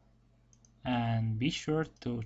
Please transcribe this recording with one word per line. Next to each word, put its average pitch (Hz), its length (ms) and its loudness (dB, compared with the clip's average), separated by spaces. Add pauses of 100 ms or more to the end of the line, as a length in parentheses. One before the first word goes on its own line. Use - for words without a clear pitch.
(840)
and 117 540 2
be 135 100 2
sure 156 360 0 (160)
to 120 240 -4